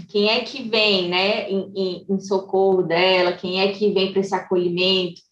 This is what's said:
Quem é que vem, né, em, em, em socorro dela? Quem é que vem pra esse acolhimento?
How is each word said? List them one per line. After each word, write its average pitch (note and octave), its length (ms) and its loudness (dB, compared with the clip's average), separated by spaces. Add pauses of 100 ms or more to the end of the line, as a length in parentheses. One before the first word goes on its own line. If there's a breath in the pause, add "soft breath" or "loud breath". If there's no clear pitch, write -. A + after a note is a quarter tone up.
Quem G#3 220 2
é A#3+ 100 0
que A#3+ 280 -8
vem, G#3 400 2
né, G3 420 0
em, F#3+ 240 -4
em, F#3 340 -4
em G3 120 0
socorro F#3+ 600 2
dela? F3+ 500 2
Quem F#3 280 -4
é G3 120 2
que G3+ 200 0
vem F#3+ 200 0
pra G3 80 0
esse F#3+ 140 -2
acolhimento? F3+ 880 0 (120)